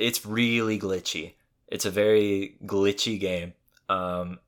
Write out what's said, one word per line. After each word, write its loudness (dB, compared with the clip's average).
it's -2
really 0
glitchy. -6
It's -4
a -2
very 4
glitchy 0
game, -4
um, -4